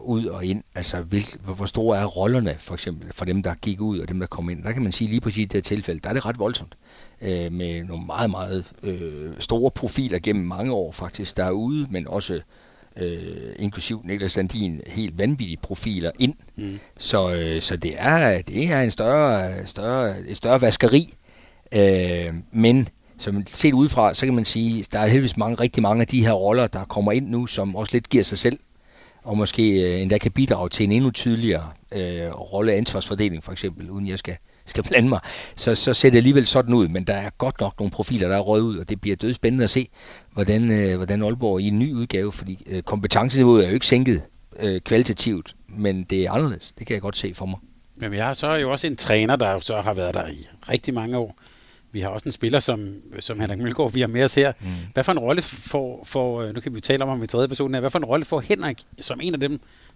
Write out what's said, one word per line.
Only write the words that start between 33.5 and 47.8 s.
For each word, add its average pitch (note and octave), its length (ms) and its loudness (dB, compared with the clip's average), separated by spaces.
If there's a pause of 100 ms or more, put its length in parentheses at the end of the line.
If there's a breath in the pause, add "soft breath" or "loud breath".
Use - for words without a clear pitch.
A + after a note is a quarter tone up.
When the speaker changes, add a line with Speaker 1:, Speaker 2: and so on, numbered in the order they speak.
Speaker 1:
eksempel, F2+ 380 -8
uden G2 180 -6
jeg F#2+ 100 -4
skal, F2+ 180 -10 (300 soft breath)
skal - 180 -4
blande B2+ 240 4
mig. A2+ 120 2 (360 loud breath)
Så, - 180 0
så B2 200 2
ser C3+ 160 8
det A#2+ 80 8
alligevel C3 280 8
sådan A#2+ 280 4
ud, G2+ 140 6
men F#2 160 -2
der G2+ 100 0
er G2+ 160 -4
godt - 300 -6
nok G2 180 -2
nogle G2+ 120 -2
profiler, G2+ 380 -2
der G2 80 2
er G2+ 40 2
røget G#2+ 220 2
ud, A2 160 -2
og E2 100 -10
det G2 120 -6
bliver G2+ 160 -2
dødspændende A#2+ 480 0
at G#2 60 2
se, C3 180 0 (440 loud breath)
hvordan, G#2+ 380 2
øh, G2+ 260 2
hvordan G2 260 -2
Aalborg G#2+ 380 0
i G2+ 80 0
en G#2 100 2
ny C#3+ 160 2
udgave, G#2 380 -2
fordi, F#2+ 340 -12
øh, F#2 160 -6
kompetenceniveauet A2 800 6
er F2 40 0
jo G2 60 0
ikke C3 120 0
sænket, B2 360 4 (380)
øh, F#2+ 200 0
kvalitativt, A2+ 760 0 (120)
men F#2+ 360 -2
det F#2+ 200 0
er F2 60 -2
anderledes. A#2 480 -2
Det - 80 -12
kan - 80 -4
jeg G2 80 -4
godt G2+ 140 -6
se F2+ 180 -6
for F#2+ 120 -8
mig. F#2 120 -6 (380)